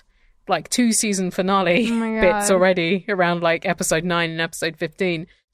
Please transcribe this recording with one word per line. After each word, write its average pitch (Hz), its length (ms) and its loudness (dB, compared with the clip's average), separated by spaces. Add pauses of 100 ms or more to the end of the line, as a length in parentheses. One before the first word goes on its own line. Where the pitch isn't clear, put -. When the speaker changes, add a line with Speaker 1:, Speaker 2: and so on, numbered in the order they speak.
(480)
Speaker 1:
like, 160 220 -2
two 240 240 2
season 196 380 -2
finale 190 580 0
Speaker 2:
Oh 233 40 -2
my 226 280 -2
Speaker 1:
<laughs> - 0 -
bits 208 280 2
Speaker 2:
God. 190 60 4
Speaker 1:
already 180 540 2
around, 175 320 0
like, 165 240 0
episode 170 400 0
nine 170 260 0
and 160 100 -6
episode 160 360 -6
fifteen. 170 500 -4 (260)